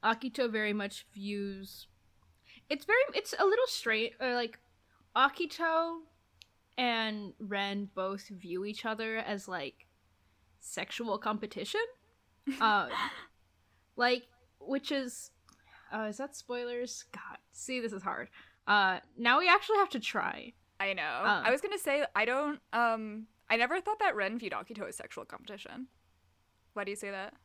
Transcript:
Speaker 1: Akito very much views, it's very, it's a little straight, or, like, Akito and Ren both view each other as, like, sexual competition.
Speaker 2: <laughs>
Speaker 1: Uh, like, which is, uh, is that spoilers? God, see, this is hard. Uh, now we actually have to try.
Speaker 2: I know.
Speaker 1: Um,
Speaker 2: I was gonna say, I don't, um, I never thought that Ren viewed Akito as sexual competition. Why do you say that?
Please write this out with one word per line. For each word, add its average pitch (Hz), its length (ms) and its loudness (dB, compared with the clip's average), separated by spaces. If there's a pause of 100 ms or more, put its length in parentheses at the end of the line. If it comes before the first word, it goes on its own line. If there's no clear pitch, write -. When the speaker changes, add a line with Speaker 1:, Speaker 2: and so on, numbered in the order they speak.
Speaker 1:
Akito 226 480 0
very 214 220 0
much 202 400 -6
views, 202 720 -8 (800)
it's 285 160 -4
very, 453 140 6 (160)
it's - 240 -2
a 370 80 6
little 453 220 4
straight, 220 520 0
or, 247 140 0
like, 240 240 -2 (580)
Akito 330 840 2 (760)
and 220 640 -2
Ren 202 560 -2
both 190 340 -4
view 185 380 -6
each 208 180 -8
other 220 320 -2
as, 202 320 -4
like, 165 380 -8 (760)
sexual - 560 -4
competition. 214 640 -2 (680)
Speaker 2:
<laughs> 269 140 -4
Speaker 1:
Uh, 208 280 4 (1080)
like, 247 280 2 (360)
which 269 320 -2
is, 262 380 -4 (600)
uh, 220 180 -4
is 214 100 -6
that 277 180 -8
spoilers? 240 760 -6
God, - 260 -14 (140)
see, 254 280 -4
this 226 140 -2
is 190 80 -8
hard. - 260 -4 (380)
Uh, 190 340 6 (180)
now 240 200 6
we 359 100 6
actually 415 300 6
have 392 120 6
to 247 100 -4
try. - 520 -4 (280)
Speaker 2:
I 196 140 0
know. 175 80 -2 (220)
Speaker 1:
Um, 208 220 4
Speaker 2:
I 226 40 6
was 277 120 4
gonna 403 160 -2
say, 285 260 2 (120)
I 214 100 6
don't, 285 340 0 (140)
um, 220 520 0 (240)
I 220 60 6
never 254 260 2
thought 427 180 -2
that 370 160 4
Ren 208 220 0
viewed 220 160 -6
Akito 208 340 -6
as - 80 -10
sexual - 300 -10
competition. 208 640 -12 (840)
Why 202 100 -4
do 196 60 -4
you 202 60 -4
say 202 140 -8
that? 196 220 -8 (120)